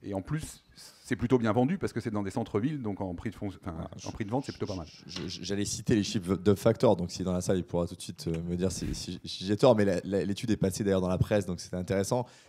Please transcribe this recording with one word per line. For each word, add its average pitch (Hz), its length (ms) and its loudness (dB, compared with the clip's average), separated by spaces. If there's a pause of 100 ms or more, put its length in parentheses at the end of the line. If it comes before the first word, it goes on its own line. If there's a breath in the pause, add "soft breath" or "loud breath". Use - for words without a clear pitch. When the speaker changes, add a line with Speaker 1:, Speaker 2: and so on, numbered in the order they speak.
Speaker 1:
Et 101 120 -6
en 98 60 -2
plus, - 440 -6 (100)
c'est - 400 -8
plutôt 120 240 4
bien 113 140 4
vendu 131 260 2
parce 117 140 -2
que 117 80 -4
c'est 117 100 -4
dans 104 140 -2
des 95 80 -4
centres-villes, 135 500 0
donc 101 180 -4
en 92 140 -4
prix - 160 -6
de - 60 -10
fon-, 104 100 -6
enfin, 90 320 -8
Speaker 2:
Ah, 82 160 -6
Speaker 1:
en - 40 -14
Speaker 2:
je, - 120 -8
Speaker 1:
prix - 140 -6
de 98 80 -6
vente, 135 120 -2
c'est - 60 -8
plutôt - 160 -8
pas 98 80 -6
mal. 85 140 -8 (180)
Speaker 2:
je, 90 220 -8
je, 92 160 -10
j'allais 98 200 -2
citer 113 300 0
les 104 80 6
chiffres 95 320 0
d'up 95 240 4
factor, 113 380 6
donc 87 160 -4
si - 100 -6
dans 92 100 0
la 90 80 0
salle, 95 180 0
il 85 60 -2
pourra 87 220 0
tout 87 80 -12
de - 80 -14
suite, - 240 -12
euh, 82 160 -2
me 87 140 -4
dire 90 160 0
si, 76 240 -6
si, - 280 -8
si - 220 -10
j'ai 104 100 2
tort, 127 200 8
mais 104 80 4
la, 92 180 2
la, 95 220 0
l'étude 98 260 -2
est 104 60 4
passée 95 260 0
d'ailleurs 98 180 4
dans 92 80 2
la 92 100 2
presse, 104 280 2
donc 87 140 -6
c'est - 140 -10
intéressant. 98 520 0 (220 loud breath)